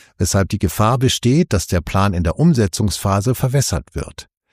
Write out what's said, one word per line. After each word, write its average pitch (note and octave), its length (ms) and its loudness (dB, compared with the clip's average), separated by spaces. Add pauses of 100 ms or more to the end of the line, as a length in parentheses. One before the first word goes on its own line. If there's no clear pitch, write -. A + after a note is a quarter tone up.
(180)
weshalb F#2+ 320 0
die G#2 100 -2
Gefahr A2 380 0
besteht, C3 540 2
dass G2 140 0
der F2 140 0
Plan G2 340 0
in F2 80 0
der E2+ 160 -2
Umsetzungsphase G#2+ 960 0
verwässert - 640 -2
wird. - 320 -10 (240)